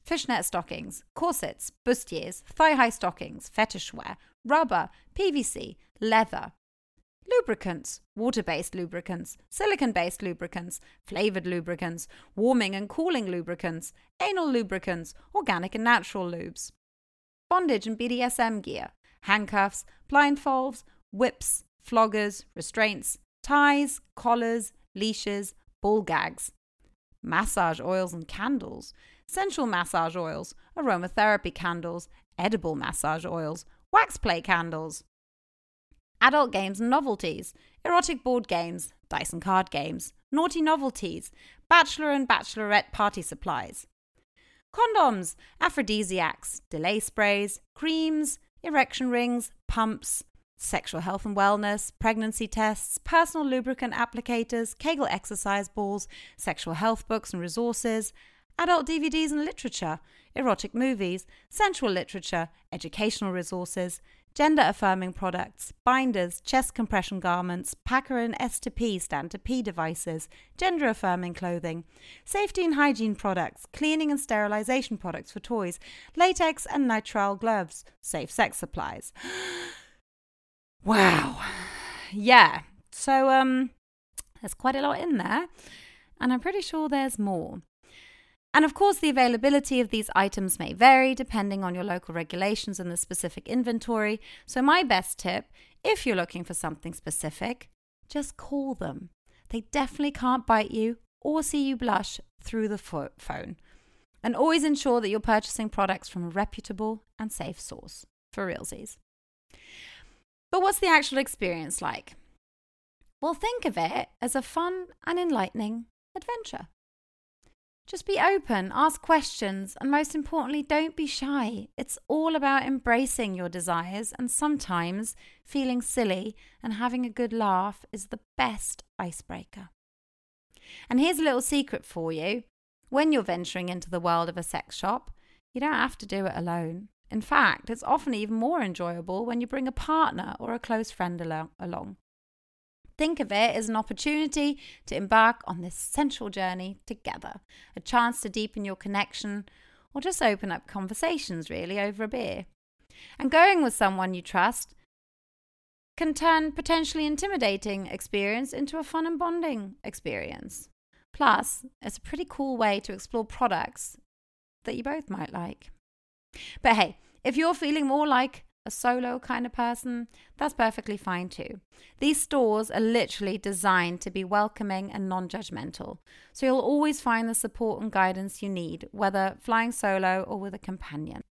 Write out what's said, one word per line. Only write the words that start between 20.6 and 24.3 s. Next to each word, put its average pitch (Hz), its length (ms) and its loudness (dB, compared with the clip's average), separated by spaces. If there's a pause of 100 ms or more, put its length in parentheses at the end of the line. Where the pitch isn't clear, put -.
whips, - 540 0 (220)
floggers, 214 580 2 (100)
restraints, - 640 -2 (240)
ties, 285 580 4 (140)
collars, 233 580 0 (220)